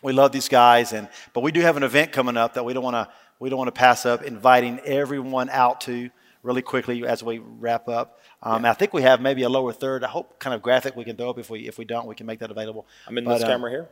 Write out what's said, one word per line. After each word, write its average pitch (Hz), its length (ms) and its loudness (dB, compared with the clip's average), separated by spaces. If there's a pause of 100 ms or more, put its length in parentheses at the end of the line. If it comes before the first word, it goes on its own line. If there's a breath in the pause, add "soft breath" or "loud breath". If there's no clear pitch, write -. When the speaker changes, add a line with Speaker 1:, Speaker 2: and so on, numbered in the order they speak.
Speaker 1:
we 135 120 -2
love 135 180 6
these 135 160 -6
guys, 120 460 6
and, 104 160 -10 (240 loud breath)
but 120 80 -4
we 147 100 0
do 160 100 0
have 165 140 4
an 143 80 -2
event 143 280 0
coming 123 260 -2
up 117 160 0
that 123 100 -6
we 120 100 -6
don't 127 100 -4
wanna, 120 260 -4 (300 soft breath)
we 131 100 -8
don't 131 80 -6
wanna 127 140 -4
pass 127 340 4
up, 120 180 0
inviting 123 640 2
everyone 131 640 -4
out 131 320 2
to 123 280 -8 (340 soft breath)
really 123 180 -2
quickly 123 440 -4
as 117 180 -4
we 117 160 -6
wrap 117 500 -6
up. 120 300 -6 (240 soft breath)
Um, 113 200 -2
Speaker 2:
Yeah. 120 80 6
Speaker 1:
I - 20 4
think 202 200 -2
we 160 80 -2
have 131 180 6
maybe 131 220 -2
a 123 80 0
lower 127 240 -2
third, 131 300 -6
I 127 40 -6
hope, - 320 -12
kind 131 140 -6
of 110 80 -8
graphic 127 340 0
we 120 80 -12
can 110 140 -12
throw 120 140 -6
up. 120 80 -10
If 110 100 -16
we, 113 180 -12
if 110 100 -16
we 117 60 -14
don't, 117 240 -8
we 110 80 -14
can 113 120 -16
make 113 120 -10
that 113 120 -12
available. 110 340 -12 (220 loud breath)
Speaker 2:
I'm 117 100 -8
in 120 80 -6
Speaker 1:
But, 120 100 0
Speaker 2:
this 117 80 0
Speaker 1:
uh, 113 40 -2
Speaker 2:
camera 123 240 -2
here? 151 200 -10